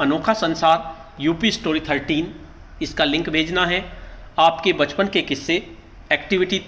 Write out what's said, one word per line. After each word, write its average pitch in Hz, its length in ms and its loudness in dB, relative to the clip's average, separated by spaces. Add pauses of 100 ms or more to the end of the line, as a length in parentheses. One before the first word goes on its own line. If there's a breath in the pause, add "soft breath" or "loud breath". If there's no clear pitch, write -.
अनोखा 147 320 2
संसार 165 880 2
यूपी 165 300 2
स्टोरी 156 300 0
थर्टीन, 151 540 -2 (480)
इसका 156 220 0
लिंक 156 240 0
भेजना 165 380 0
है। 180 180 -2 (540 loud breath)
आपके 165 340 4
बचपन 156 360 0
के 185 140 0
किस्से - 320 -2 (580)
Activity 185 560 0